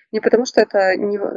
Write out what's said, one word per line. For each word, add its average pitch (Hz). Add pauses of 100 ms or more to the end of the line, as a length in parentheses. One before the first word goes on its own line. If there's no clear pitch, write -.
(120)
Не 220
потому 233
что -
это 196
не, 208 (200)